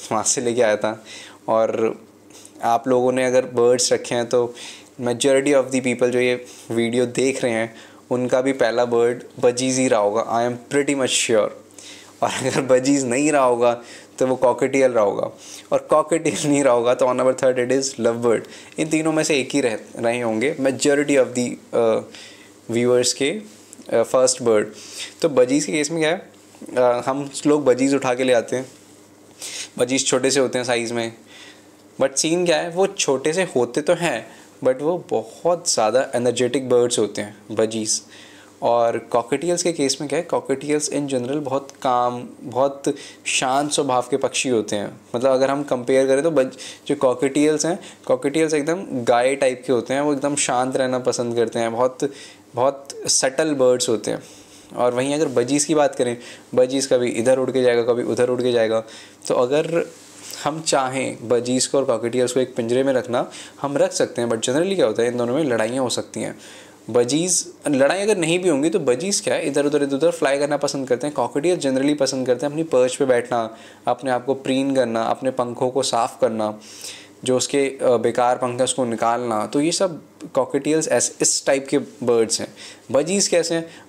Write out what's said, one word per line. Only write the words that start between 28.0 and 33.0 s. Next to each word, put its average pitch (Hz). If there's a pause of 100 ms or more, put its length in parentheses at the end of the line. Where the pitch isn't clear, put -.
के 131
ले 127
आते 120
हैं, 131 (1120)
बजीज 127
छोटे 131
से 143
होते 123
हैं 123
साइज़ 120
में, 113 (880)
but 139
सीन 175
क्या 160
है, 165
वो 185
छोटे 180